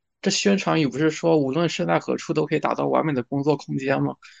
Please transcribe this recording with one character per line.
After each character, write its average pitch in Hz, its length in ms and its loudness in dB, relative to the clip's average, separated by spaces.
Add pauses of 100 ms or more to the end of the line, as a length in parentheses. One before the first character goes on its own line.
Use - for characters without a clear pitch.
(220)
这 190 80 0
宣 202 300 2
传 160 200 0
语 147 80 2
不 127 120 -4
是 156 100 2
说 160 300 2
无 135 120 0
论 165 160 0
身 165 200 -4
在 170 100 2
何 127 200 -2
处 - 180 -4
都 151 100 0
可 151 100 -2
以 147 40 2
打 127 160 0
造 139 120 -2
完 131 160 2
美 151 100 0
的 123 100 -2
工 139 180 -4
作 143 160 2
空 147 220 -8
间 135 240 -2
吗？ 139 120 -4 (240)